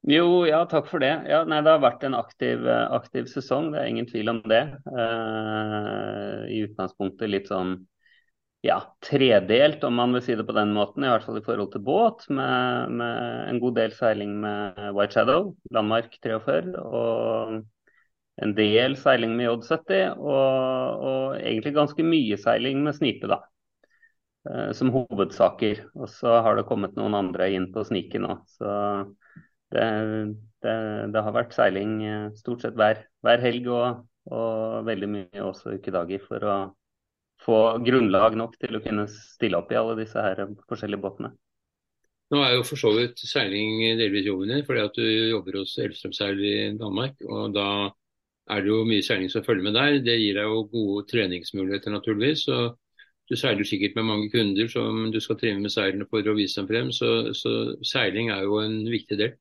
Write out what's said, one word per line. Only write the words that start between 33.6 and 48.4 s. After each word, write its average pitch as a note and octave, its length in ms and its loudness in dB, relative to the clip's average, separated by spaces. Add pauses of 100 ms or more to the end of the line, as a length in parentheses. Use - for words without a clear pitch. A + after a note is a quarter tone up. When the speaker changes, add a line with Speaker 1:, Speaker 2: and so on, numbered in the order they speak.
Speaker 1:
og, A#2+ 320 -2 (240)
og A2+ 560 -4
veldig G#2 300 -4
mye G2+ 320 -8
også F#2+ 340 -8
ukedager F#2 460 -4
for A2 180 -6
å G2+ 140 0 (840)
få A#2 140 2 (260)
grunnlag A2+ 560 6
nok A2+ 240 -6
til A2+ 160 -6
å - 80 -6
kunne G#2 240 -2
stille G#2 480 -4
opp E2+ 160 -2
i A#2 80 0
alle A2+ 160 -2
disse G#2+ 240 -4
her G2 220 -2 (260)
forskjellige G2+ 320 -6
båtene. G2 300 -8 (960)
Speaker 2:
Nå C#3+ 160 2
er B2 140 4
jo A#2+ 100 -2
for C#3+ 80 -6
så A2+ 160 4
vidt A#2+ 240 0
seiling A2 800 -2
delvis G#2 320 0
jobben G2 240 -2
din, C#3+ 140 0
fordi A#2+ 180 0
at G2+ 160 -4
du A2+ 80 2
jobber A2 540 0
hos G2 180 -8
Elvstrøm G2+ 320 -6
Seil G2+ 320 -2
i G#2 320 -2
Danmark, A2+ 480 -4
og G#2+ 320 -4
da G2+ 320 0
er - 720 -8